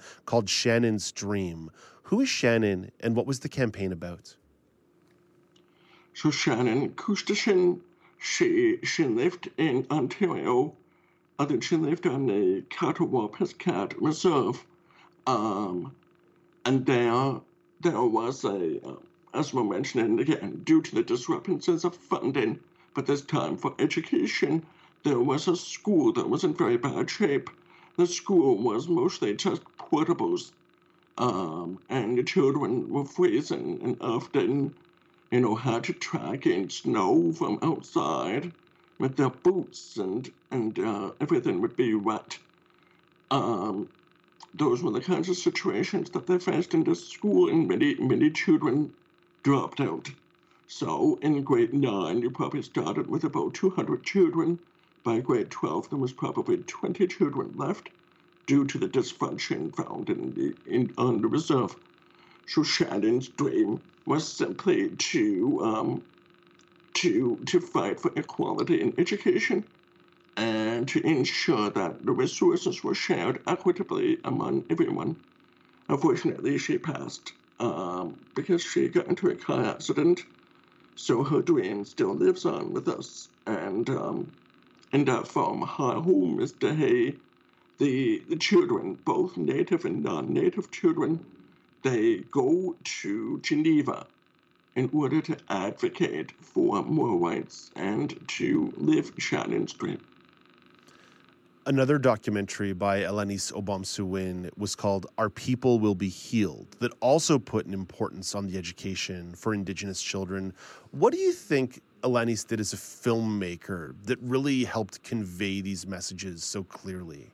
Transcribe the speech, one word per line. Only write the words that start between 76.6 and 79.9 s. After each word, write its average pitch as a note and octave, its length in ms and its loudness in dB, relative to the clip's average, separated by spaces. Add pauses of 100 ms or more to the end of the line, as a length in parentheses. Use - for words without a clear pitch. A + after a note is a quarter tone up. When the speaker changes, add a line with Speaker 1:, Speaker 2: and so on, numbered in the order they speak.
Speaker 2:
passed, - 580 -8 (260)
um, F2+ 580 -6 (160)
because F3 300 0
she C#3 240 0
got - 180 0
into E3+ 220 0
a - 80 0
car C3 280 -2
accident. D3+ 600 2 (760)